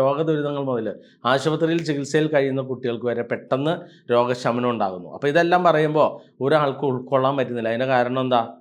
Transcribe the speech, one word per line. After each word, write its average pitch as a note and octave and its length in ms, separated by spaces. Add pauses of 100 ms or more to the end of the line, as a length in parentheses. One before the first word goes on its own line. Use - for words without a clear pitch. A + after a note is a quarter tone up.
രോഗദുരിതങ്ങൾ C#3+ 720
മുതൽ A2+ 180 (440)
ആശുപത്രിയിൽ D#3 560
ചികിത്സയിൽ D3+ 460
കഴിയുന്ന C3+ 280 (100)
കുട്ടികൾക്ക് A#2 400
വരെ A#2 180
പെട്ടെന്ന് C#3 440 (400)
രോഗശമനം B2 600
ഉണ്ടാകുന്നു. F#2 400
അപ്പോൾ C#3+ 180
ഇതെല്ലാം E3+ 380
പറയുമ്പോൾ D3+ 400 (340)
ഒരാൾക്ക് C#3+ 460
ഉൾക്കൊള്ളാൻ C3 500
പറ്റുന്നില്ല. A#2 320
അതിൻ്റെ C3 220
കാരണം B2 320
എന്താ? B2 160 (180)